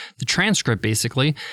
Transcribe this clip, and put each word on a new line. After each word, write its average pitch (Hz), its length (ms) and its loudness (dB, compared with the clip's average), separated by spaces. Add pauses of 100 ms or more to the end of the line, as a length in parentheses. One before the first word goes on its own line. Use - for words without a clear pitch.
(180)
the - 80 -8
transcript 175 560 2
basically, 127 540 0 (180)